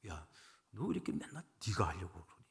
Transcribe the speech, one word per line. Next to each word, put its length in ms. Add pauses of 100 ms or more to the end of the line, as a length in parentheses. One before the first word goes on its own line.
야, 180 (460)
너 140
왜 100
이렇게 160
맨날 320 (220)
네가 220
하려고 360
그러니? 260